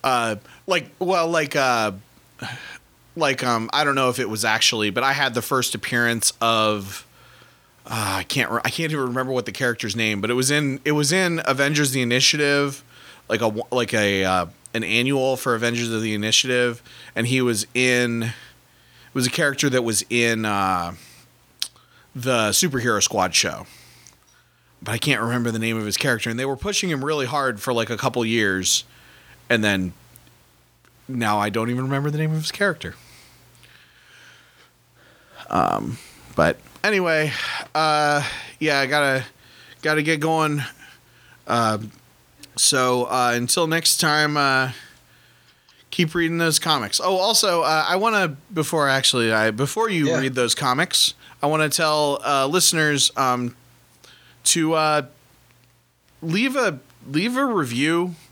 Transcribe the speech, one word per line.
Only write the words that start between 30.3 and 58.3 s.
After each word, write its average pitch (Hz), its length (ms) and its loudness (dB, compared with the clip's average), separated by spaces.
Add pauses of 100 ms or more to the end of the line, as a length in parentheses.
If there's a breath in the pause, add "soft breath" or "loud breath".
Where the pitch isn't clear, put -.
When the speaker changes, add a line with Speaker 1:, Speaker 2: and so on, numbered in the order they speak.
Speaker 1:
now 113 320 0
I 104 100 0
don't 113 220 -2
even 127 140 -2
remember 139 260 -2
the 151 80 -2
name 156 120 0
of 156 60 -2
his 156 140 -4
character. 185 420 -4 (2500 loud breath)
Um, 55 480 0 (380 loud breath)
but 80 220 4 (260)
anyway, 165 480 0 (440 loud breath)
uh, 151 520 2 (320 loud breath)
yeah, 151 200 2
I 135 60 2
gotta, 135 400 2 (560 loud breath)
gotta 156 200 2
get 156 180 0
going. 156 440 0 (840 loud breath)
Uh, 110 320 0 (760)
so, 127 500 2
uh, 123 300 2
until 123 320 0
next 160 300 0
time, 151 400 2
uh, 131 340 2 (1200 loud breath)
keep 165 240 -2
reading 170 220 0
those 165 200 2
comics. 135 460 0
Oh, 185 140 2
also, 196 460 2
uh, 156 240 2
I 175 100 2
wanna, 202 320 2 (240)
before 156 340 0
actually, 127 460 2
I, 110 180 4
before 143 380 -2
you 160 180 2
Speaker 2:
Yeah. 127 120 2
Speaker 1:
read 131 160 -2
those 120 200 0
comics, 143 580 0 (300 loud breath)
I 143 40 0
wanna 156 220 2
tell, 151 560 0
uh, 139 220 2
listeners, 151 680 2
um, 123 380 0 (880 loud breath)
to, 160 280 2
uh, 156 280 2 (1200)
leave 214 340 0
a, 196 240 0 (300)
leave 196 260 0
a 277 100 2
review 165 720 0 (160)